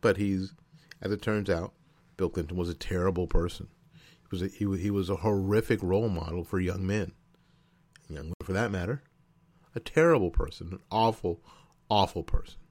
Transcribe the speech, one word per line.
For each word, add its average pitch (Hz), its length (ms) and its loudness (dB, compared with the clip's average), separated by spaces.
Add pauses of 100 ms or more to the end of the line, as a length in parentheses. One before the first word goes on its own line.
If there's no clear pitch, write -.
But 98 180 4
he's, 95 360 0 (460)
as 95 100 -4
it 101 100 -2
turns 104 300 0
out, 85 240 -2 (420)
Bill 92 120 0
Clinton 85 280 -4
was 87 120 -2
a 87 60 -6
terrible 90 520 0
person. - 420 0 (600)
He 98 80 -6
was 90 60 -2
a, 98 60 -2
he, 101 180 -4
wa-, 95 100 0
he 95 140 -2
was 98 180 0
a 95 80 -2
horrific 101 680 2
role 98 260 2
model 85 360 -4
for 98 140 -2
young 90 280 -2
men, 98 260 -2 (960)
young 73 160 -10
women 82 180 -8
for 95 100 -6
that 104 180 0
matter. 101 320 -4 (720)
A 120 60 -6
terrible 151 500 4
person, - 420 -2
an 92 80 -12 (100)
awful, 107 520 0 (460)
awful 98 360 2
person - 340 0 (120)